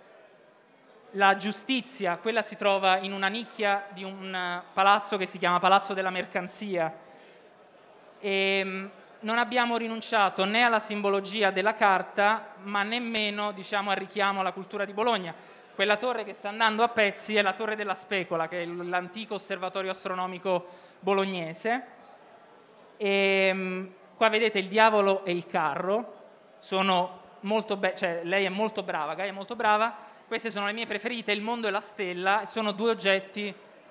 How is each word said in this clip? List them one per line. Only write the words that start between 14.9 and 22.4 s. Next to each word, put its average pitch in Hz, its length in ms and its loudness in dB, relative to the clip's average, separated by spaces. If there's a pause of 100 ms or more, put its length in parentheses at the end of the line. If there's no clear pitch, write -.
Bologna. 202 400 0 (420)
Quella 208 220 4
torre 233 260 -2
che 202 100 -10
sta - 160 -10
andando 214 320 2
a 233 60 6
pezzi 214 480 0
è 208 60 6
la 196 120 2
Torre 214 220 -4
della 202 200 -4
Specola, 170 520 -2
che 175 140 -6
è 170 40 -4
l-, 175 220 -8
l'antico 180 460 -4
osservatorio 190 580 -6
astronomico 185 760 -2 (340)
bolognese. 196 840 -2 (1120)